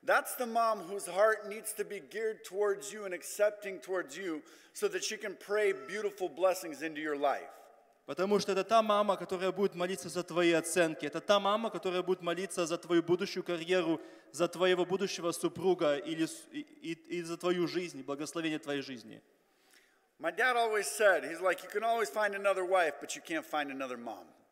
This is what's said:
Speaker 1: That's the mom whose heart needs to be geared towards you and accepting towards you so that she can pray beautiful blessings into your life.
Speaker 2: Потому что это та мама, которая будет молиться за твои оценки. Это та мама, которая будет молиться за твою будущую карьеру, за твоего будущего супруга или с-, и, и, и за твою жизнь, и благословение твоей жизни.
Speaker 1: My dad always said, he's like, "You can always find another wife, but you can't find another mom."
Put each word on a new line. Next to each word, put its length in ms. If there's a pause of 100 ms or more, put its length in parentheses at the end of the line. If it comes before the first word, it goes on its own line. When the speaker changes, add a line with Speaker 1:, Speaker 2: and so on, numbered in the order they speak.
Speaker 1:
That's 320
the 100
mom 420
whose 200
heart 400
needs 260
to 100
be 140
geared 460
towards 480
you 140
and 60
accepting 680
towards 360
you 260 (300)
so 140
that 160
she 140
can 200
pray 360
beautiful 560
blessings 540
into 180
your 160
life. 340 (560)
Speaker 2:
Потому 320
что 140
это 100
та 200
мама, 340
которая 340
будет 240
молиться 340
за 140
твои 300
оценки. 540
Это 140
та 200
мама, 300
которая 320
будет 200
молиться 440
за 120
твою 240
будущую 400
карьеру, 580 (300)
за 160
твоего 380
будущего 480
супруга 640
или 280
с-, 280
и, 80
и, 320 (260)
и 40
за 140
твою 300
жизнь, 320
и 60
благословение 560
твоей 220
жизни. 380 (1000)
Speaker 1:
My 100
dad 260
always 300
said, 380
he's 160
like, 240
"You 40
can 140
always 280
find 260
another 280
wife, 360
but 160
you 60
can't 220
find 280
another 240
mom." 300 (260)